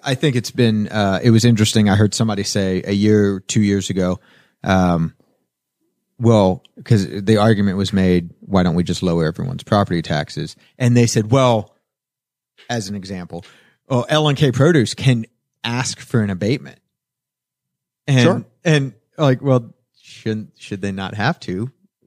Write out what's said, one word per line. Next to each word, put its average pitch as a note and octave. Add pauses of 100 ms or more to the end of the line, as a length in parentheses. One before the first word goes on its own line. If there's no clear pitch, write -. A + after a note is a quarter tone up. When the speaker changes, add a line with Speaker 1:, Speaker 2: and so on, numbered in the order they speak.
Speaker 1:
I C3+
think C#3
it's A#2
been, A2
uh, G2
it A#2+
was A2+
interesting. G#2+
I F#2+
heard G#2
somebody G#2+
say F#2+
a G2
year, G2+
two -
years G2+
ago, F#2 (460)
um, F2 (1040)
well, G#2+ (200)
'cause G2
the G#2
argument G2+
was G2
made, F2+ (100)
"Why F#2
don't E2+
we F2
just E2+
lower E2+
everyone's F2
property G2
taxes?" D#2 (220)
And A#2+
they A#2+
said, G#2+
"Well," B2 (960)
as A2+
an G2+
example, F2+ (420)
"oh, B2+
L D3+
and C#3
K C#3
Produce C3+
can A#2+ (380)
ask A#2+
for A#2
an G2+
abatement." G2 (1300)
And, C3
Speaker 2:
Sure. F#3+ (200)
Speaker 1:
and, C#3 (240)
like, C3+
well, C3 (280)
shouldn't, -
should F#2+
they G2+
not F#2+
have A2
to? G2 (360)